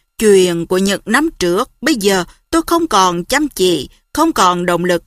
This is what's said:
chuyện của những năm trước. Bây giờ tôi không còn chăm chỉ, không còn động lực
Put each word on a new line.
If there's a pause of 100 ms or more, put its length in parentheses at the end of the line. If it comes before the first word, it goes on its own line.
(180)
chuyện
của
những
năm (100)
trước. (120)
Bây
giờ (260)
tôi
không
còn
chăm
chỉ, (240)
không
còn
động
lực